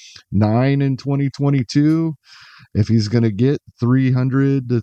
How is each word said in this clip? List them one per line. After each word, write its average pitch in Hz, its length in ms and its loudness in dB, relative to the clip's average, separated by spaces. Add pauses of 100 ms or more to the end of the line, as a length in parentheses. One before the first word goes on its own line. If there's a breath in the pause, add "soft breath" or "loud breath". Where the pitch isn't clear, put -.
(300 loud breath)
nine 117 500 0
in 135 160 0
twenty 139 320 -4
twenty-two. 147 840 0 (600 loud breath)
If 104 140 0
he's 110 200 2
gonna 113 220 2
get 123 280 0 (200)
three 127 320 2
hundred 131 600 0
to 120 120 0